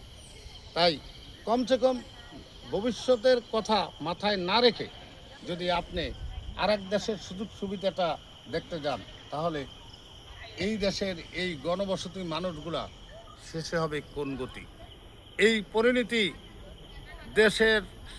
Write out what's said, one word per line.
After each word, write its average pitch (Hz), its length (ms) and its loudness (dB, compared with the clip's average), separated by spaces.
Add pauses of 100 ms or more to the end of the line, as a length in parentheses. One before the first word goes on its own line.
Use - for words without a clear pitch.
(760)
তাই 170 180 6 (540)
কমসে 247 360 4
কম 254 140 6 (760)
ভবিষ্যতের 240 640 4 (140)
কথা 214 260 4 (280)
মাথায় 196 300 2 (120)
না 208 160 6
রেখে 170 220 4 (600)
যদি 175 160 -2 (140)
আপনি 175 260 -2 (560)
আর 185 140 4
এক 202 60 0 (120)
দেশের 208 240 2 (100)
সুযোগ 196 220 -6 (100)
সুবিধাটা 185 480 0 (460)
দেখতে 170 320 -4
যান, 127 140 0 (320)
তাহলে 151 300 0 (1040)
এই 220 100 2 (100)
দেশের 190 300 0 (260)
এই 180 100 0 (140)
গণবসতি 185 560 -2 (120)
মানুষগুলা 156 500 -2 (640)
শেষে 165 340 -2
হবে 151 140 0 (180)
কোন 143 140 -2 (100)
গতি। 107 240 -6 (840)
এই 226 80 6 (180)
পরিণতি 226 500 4 (1200)
দেশের 220 400 6 (380)